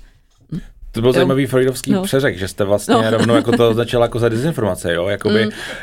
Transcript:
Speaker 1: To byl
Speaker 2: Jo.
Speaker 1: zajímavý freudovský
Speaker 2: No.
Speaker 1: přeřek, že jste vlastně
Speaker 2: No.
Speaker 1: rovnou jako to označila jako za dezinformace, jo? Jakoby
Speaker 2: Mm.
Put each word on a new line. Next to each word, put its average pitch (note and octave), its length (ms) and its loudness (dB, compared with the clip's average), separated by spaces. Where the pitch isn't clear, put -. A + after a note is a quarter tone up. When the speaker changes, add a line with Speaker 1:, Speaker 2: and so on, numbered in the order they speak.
Speaker 1:
To A#2 80 -6
byl A#2+ 80 4
Speaker 2:
Jo. B2+ 40 4
Speaker 1:
zajímavý C3 340 2
freudovský C3 460 0
Speaker 2:
No. F#3 100 2
Speaker 1:
přeřek, C3+ 360 -2
že F#2 100 -4
jste - 160 -2
vlastně G2+ 300 0
Speaker 2:
No. A2+ 160 2
Speaker 1:
rovnou A2 240 2
jako A#2 220 2
to A#2 140 4
označila A#2 340 0
jako A#2 140 -4
za A#2 100 2
dezinformace, A2+ 640 -2
jo? F2 140 -2
Jakoby G#2 360 0
Speaker 2:
Mm. G#2+ 60 -4